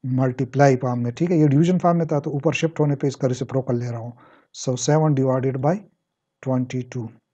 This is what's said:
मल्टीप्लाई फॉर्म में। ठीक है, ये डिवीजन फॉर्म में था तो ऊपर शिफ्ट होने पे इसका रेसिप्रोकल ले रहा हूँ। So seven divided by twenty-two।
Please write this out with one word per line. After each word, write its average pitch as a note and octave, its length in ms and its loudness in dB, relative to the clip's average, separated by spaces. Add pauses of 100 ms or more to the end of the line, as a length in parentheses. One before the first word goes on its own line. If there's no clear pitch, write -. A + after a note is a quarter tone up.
मल्टीप्लाई C3 720 2
फॉर्म B2 260 -4
में। A#2+ 100 -2
ठीक F3 180 -2
है, F3 60 2
ये D3+ 100 6
डिवीजन E3 320 4
फॉर्म E3+ 180 2
में E3 100 0
था D3+ 120 0
तो D3 120 -6
ऊपर D3 220 0
शिफ्ट D#3+ 260 -4
होने C#3+ 160 2
पे C#3+ 120 -4
इसका C3 200 -2
रेसिप्रोकल B2+ 520 -2
ले A#2+ 100 -6
रहा A#2 100 -8
हूँ। A2+ 140 -12 (420)
So B2+ 260 -4
seven D3+ 380 2
divided C3 420 0
by D3+ 120 2 (720)
twenty-two। B2+ 640 -4 (260)